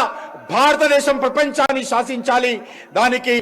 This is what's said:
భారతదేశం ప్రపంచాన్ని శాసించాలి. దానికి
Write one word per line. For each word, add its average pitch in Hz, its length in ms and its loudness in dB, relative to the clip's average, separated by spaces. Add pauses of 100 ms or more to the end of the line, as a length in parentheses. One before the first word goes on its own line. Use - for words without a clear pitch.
(540)
భారతదేశం 285 680 4
ప్రపంచాన్ని 269 720 0
శాసించాలి. 247 600 0 (460)
దానికి 247 440 0